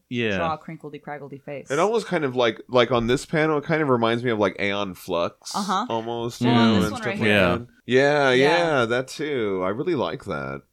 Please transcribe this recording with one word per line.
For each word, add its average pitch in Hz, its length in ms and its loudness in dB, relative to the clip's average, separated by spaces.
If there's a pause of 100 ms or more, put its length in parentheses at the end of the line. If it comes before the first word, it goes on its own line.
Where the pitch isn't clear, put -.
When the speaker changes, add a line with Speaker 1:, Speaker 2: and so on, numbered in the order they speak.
Speaker 1:
Yeah. 113 280 -2
Speaker 2:
draw 156 160 -2
a 156 40 -8
crinkledy, 151 440 -16
craggledy 143 400 -14
face. 143 280 -12
Speaker 3:
It 139 100 -2
almost 202 280 0
kind 170 180 -2
of 123 100 -2
like, 117 320 0
like 120 240 4
on 120 160 2
this 127 180 0
panel, 156 340 0
it 139 60 -8
kind 160 180 0
of 143 60 0
reminds 117 340 2
me 127 80 0
of, 107 80 0
like, 98 200 2
Aeon 98 360 -2
Flux, - 600 -6
Speaker 2:
Uh-huh. 196 340 -2
Speaker 3:
almost, 117 520 -6
Speaker 1:
Yeah, 123 80 2
Speaker 3:
you 123 60 6
know, 113 200 6
Speaker 2:
this 98 100 4
Speaker 3:
and 107 80 -2
Speaker 2:
one - 80 -10
Speaker 3:
stuff - 60 -6
Speaker 2:
right 107 120 -6
Speaker 3:
like 110 80 0
Speaker 1:
here. 104 120 4 (180)
Speaker 3:
that. 120 100 -8 (180)
Yeah, 139 460 4
Speaker 2:
Yeah. 151 480 4
Speaker 3:
yeah, 120 60 2
that 123 240 -2
too. 117 540 -2
I 92 60 0
really 151 260 -2
like 87 300 -4
that. 69 480 -8